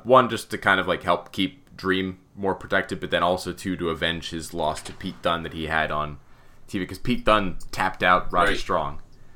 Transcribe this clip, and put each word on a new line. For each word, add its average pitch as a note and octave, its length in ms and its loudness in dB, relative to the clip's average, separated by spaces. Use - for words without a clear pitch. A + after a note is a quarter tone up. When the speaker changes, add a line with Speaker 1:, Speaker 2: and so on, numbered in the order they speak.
Speaker 1:
one, A#2+ 260 8
just - 220 -6
to G#2+ 80 -4
kind G2 200 4
of, F2 80 0
like, E2 160 0
help - 280 0
keep - 440 -4
Dream F#2+ 440 -2
more F#2+ 180 -2
protected, F#2 460 -2
but F#2 100 -8
then F2 140 2
also, F2+ 280 0
two, F#2 260 -4
to E2+ 120 -2
avenge E2 400 -2
his D#2 240 -8
loss D#2 300 -2
to - 100 -12
Pete - 300 -10
Dunne E2+ 200 0
that D#2 100 -8
he D#2+ 140 -6
had D#2 240 0
on D2+ 280 -4
T G#2 100 -4
V, F2+ 80 -2
'cause F2+ 140 -10
Pete - 260 -2
Dunne G2+ 320 2
tapped F#2+ 320 -2
out F2+ 280 4
Roddy F2 200 4
Speaker 2:
Right. - 80 0
Speaker 1:
Strong. D2+ 420 -2